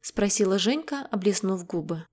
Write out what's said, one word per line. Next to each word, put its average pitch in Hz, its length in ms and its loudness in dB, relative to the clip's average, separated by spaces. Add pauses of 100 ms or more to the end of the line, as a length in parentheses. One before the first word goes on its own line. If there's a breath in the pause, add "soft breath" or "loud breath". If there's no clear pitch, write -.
спросила 202 580 2
Женька, 277 520 -2
облизнув 190 560 0
губы. 160 460 -6